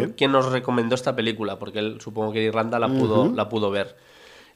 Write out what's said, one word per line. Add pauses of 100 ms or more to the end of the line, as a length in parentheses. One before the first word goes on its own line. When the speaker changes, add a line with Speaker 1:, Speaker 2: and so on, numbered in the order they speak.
Speaker 1:
Sí.
Speaker 2:
quien
nos
recomendó
esta
película,
porque
él,
supongo
que
en
Irlanda
la
pudo,
Speaker 1:
Ujú.
Speaker 2:
la
pudo
ver. (600)